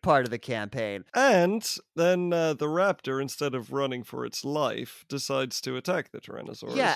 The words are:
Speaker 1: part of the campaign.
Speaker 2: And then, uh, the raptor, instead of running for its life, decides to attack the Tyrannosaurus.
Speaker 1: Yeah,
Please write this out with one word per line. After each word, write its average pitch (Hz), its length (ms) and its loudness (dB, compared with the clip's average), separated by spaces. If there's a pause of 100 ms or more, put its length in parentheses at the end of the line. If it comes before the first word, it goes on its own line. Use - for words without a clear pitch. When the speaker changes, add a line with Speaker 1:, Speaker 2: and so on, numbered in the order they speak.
Speaker 1:
part 139 240 6
of 110 60 -4
the 117 80 -4
campaign. 104 640 -4 (100)
Speaker 2:
And 214 540 4 (280)
then, 175 380 2
uh, 165 200 2
the 147 140 -2
raptor, 156 540 0
instead 139 320 -4
of 123 200 -6
running 135 300 0
for 123 220 -8
its - 200 -8
life, 127 640 -2
decides 135 520 -2
to 131 160 -6
attack 175 340 -2
the - 80 -10
Tyrannosaurus. - 560 -10
Speaker 1:
Yeah, 240 200 2